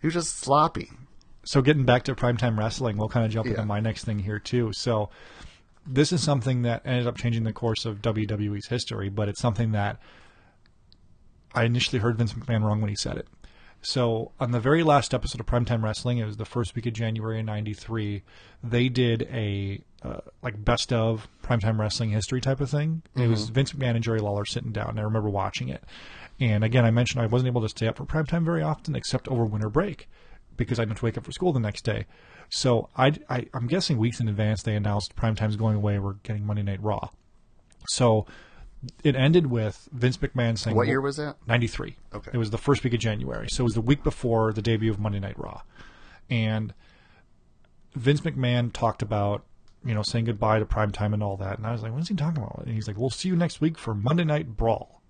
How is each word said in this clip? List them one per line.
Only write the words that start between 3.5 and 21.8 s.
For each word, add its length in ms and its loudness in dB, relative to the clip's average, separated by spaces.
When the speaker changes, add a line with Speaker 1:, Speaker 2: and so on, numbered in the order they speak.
Speaker 1:
Yeah. 60 -2
Speaker 2:
my 140 -2
next 240 -2
thing 140 -2
here, 220 -4
too. 340 0
So 380 0
this 260 2
is 120 0
something 400 2
that 220 0
ended 200 0
up 120 -2
changing 260 0
the 100 -2
course 320 -2
of 160 -6
W 240 0
W 300 -2
E's 100 -8
history, 440 -4
but 200 -2
it's 100 -6
something 340 0
that 260 -2
I 120 2
initially 340 2
heard 180 2
Vince 160 0
McMahon 300 0
wrong 180 2
when 80 0
he 60 -4
said 220 -4
it. 100 -10
So 560 0
on 120 -2
the 80 2
very 220 4
last 320 4
episode 260 -4
of 60 -8
Primetime 380 2
Wrestling, 340 -2
it 80 -2
was 120 -8
the 80 -6
first 280 -4
week 140 -4
of 60 -4
January 460 -4
in 60 -4
ninety-three, 800 -6
they 260 2
did 420 2
a, 520 -4
uh, 200 -10
like, 240 -6
best 260 2
of 360 0
Primetime 360 2
Wrestling 300 0